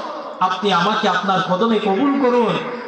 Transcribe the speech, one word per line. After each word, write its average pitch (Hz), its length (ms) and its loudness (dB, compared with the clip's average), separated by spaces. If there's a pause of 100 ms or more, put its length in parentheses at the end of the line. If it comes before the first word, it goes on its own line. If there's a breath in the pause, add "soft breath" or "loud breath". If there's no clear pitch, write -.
(400)
আপনি 185 320 0
আমাকে 202 360 2
আপনার 185 400 0
কদমে 214 300 2
কবুল 269 440 0
করুন, 233 360 2 (300)